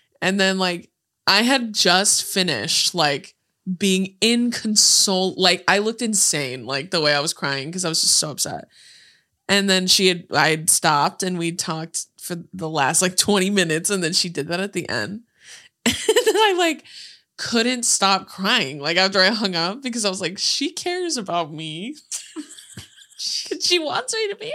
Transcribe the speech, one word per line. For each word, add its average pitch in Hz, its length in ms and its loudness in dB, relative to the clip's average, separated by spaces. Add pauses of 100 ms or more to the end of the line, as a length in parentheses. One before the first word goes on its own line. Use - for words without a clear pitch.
(220)
And 190 160 0
then, 190 200 2
like, 180 320 -2 (360)
I 196 160 6
had 240 320 2
just 185 500 2
finished, 160 720 -2
like, 147 400 -2 (420)
being 190 440 0
inconsol-, 220 1160 2
like, 175 300 2
I 185 120 4
looked 226 240 -2
insane, 147 640 0
like, 135 260 -6
the 175 80 0
way 151 140 4
I 143 60 2
was 156 140 -2
crying 139 380 -4
'cause 180 120 -6
I 170 40 -2
was 160 140 0
just - 160 4
so 156 120 -2
upset. - 380 -6 (840)
And 196 180 4
then 185 180 2
she 185 220 4
had, 175 220 0
I 147 200 4
had 160 180 -2
stopped 156 540 2
and 180 160 -2
we 170 140 -2
talked 165 520 -8 (160)
for - 160 -8 (160)
the 180 160 -8
last, 151 340 2
like, 180 140 0
twenty 190 340 2
minutes, 170 400 2
and 196 140 0
then 160 80 -2
she 185 160 -2
did 160 200 -6
that 170 120 -2
at 202 140 -6
the 175 160 -4
end. 143 320 -4 (340)
<laughs> - 300 -20
And 233 100 4
then 440 400 2
I, 415 220 4
like, 330 260 0 (540)
couldn't 240 460 0
stop 196 440 2
crying, 190 500 -2
like, 156 200 0
after 196 220 2
I 185 100 6
hung 208 260 -2
up, 180 260 -4
because 240 220 -6
I 202 60 0
was 190 100 -8
like, 180 180 -6
"She - 320 -2
cares 359 460 -6
about 170 360 -4
me." 160 420 -10 (420)
<laughs> 311 80 -12 (1160)
She 349 180 0
wants 320 360 -4
me 440 140 -2
to 403 80 -8
be - 180 -10